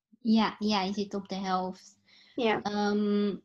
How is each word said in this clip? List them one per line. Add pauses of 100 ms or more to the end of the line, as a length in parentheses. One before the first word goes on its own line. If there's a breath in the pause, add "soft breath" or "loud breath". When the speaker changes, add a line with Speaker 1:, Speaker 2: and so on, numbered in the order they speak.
(200)
Speaker 1:
Ja,
ja,
je
zit
op
de
helft. (360 soft breath)
Speaker 2:
Ja.
Speaker 1:
Ehm,